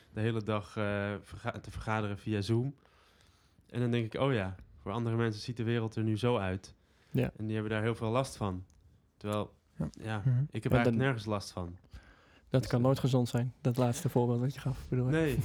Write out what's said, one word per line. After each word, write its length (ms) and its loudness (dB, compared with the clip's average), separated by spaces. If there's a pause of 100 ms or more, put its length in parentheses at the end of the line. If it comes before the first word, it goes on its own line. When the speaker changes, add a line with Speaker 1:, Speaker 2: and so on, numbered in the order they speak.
(120)
Speaker 1:
de 80 -6
hele 220 0
dag, 340 -4
eh, 440 0
verga-, 400 -8
te 100 -14
vergaderen 480 -2
via 220 -2
Zoom. 340 0 (920)
En 140 -6
dan 100 2
denk 240 0
ik, 60 -4
"Oh 120 2
ja, 220 0 (240)
voor 140 -6
andere 240 0
mensen 260 0
ziet 140 -8
de 80 -6
wereld 320 0
er 60 0
nu 160 2
zo 180 4
uit." 380 -4 (360)
Speaker 2:
Ja. 260 0
Speaker 1:
En 80 -8
die 100 -2
hebben 180 -2
daar 100 0
heel 120 0
veel 160 -2
last 260 0
van. 280 -2 (520)
Terwijl, 380 -4 (220)
Speaker 3:
Ja. 160 -4
Speaker 1:
ja, 260 -6
Speaker 3:
Mhm. 100 0
Speaker 1:
ik 40 4
heb 0 -
Speaker 2:
Maar 400 0
Speaker 1:
eigenlijk 120 6
Speaker 2:
dan 120 4
Speaker 1:
nergens 280 2
last 260 -2
van. 260 -8 (760)
Speaker 2:
Dat 100 4
Speaker 1:
Dus, 100 -6
Speaker 2:
kan 100 2
Speaker 1:
eh, 60 4
Speaker 2:
nooit 120 6
gezond 300 4
zijn, 320 0
dat 160 2
laatste 320 2
voorbeeld 320 2
dat 140 0
je 60 -12
gaf, 280 -6
bedoel 180 0
ik. 60 0
Speaker 1:
Nee, 320 2